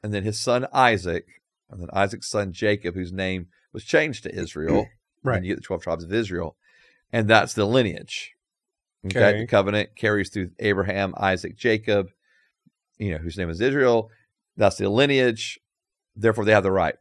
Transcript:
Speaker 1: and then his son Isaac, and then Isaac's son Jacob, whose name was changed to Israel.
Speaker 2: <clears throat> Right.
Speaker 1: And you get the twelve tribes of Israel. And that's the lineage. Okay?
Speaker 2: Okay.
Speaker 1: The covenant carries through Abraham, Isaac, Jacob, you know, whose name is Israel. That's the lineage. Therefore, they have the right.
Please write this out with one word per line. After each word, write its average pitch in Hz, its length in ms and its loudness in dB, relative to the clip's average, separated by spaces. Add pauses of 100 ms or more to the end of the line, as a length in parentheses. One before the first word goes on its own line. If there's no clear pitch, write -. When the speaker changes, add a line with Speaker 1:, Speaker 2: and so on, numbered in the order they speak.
Speaker 1:
and 104 100 8
then 98 80 2
his 107 160 0
son 123 340 4
Isaac, 101 520 4 (440)
and - 120 -16
then 87 120 -10
Isaac's - 380 -2
son 101 220 -4
Jacob, 104 420 -2
whose 90 180 -8
name 92 360 -4 (240)
was - 120 -14
changed 156 400 0
to - 100 -10
Israel. 80 580 -4
Speaker 2:
<clears throat> - 40 -20 (260)
Right. 127 140 -2
Speaker 1:
And 90 80 -4
you 95 80 -4
get - 80 -2
the - 60 -20
twelve 92 160 -6
tribes 85 200 -6
of 87 120 -8
Israel. 90 420 -4 (560)
And 113 160 0
that's 110 240 4
the 104 140 0
lineage. - 680 -4 (720)
Okay? 95 180 -4
Speaker 2:
Okay. 104 180 4
Speaker 1:
The 120 60 -6
covenant 101 500 0
carries 104 340 -2
through 92 300 -8
Abraham, 98 580 -2
Isaac, 95 400 -4
Jacob, 107 500 0 (880)
you 104 140 -6
know, 78 80 -6
whose 82 180 -10
name 85 140 -6
is 82 100 -8
Israel. 123 480 2 (480)
That's 98 220 2
the 98 100 -2
lineage. 127 720 0 (560)
Therefore, 110 300 2
they 107 60 6
have 104 100 6
the 95 100 0
right. 87 280 0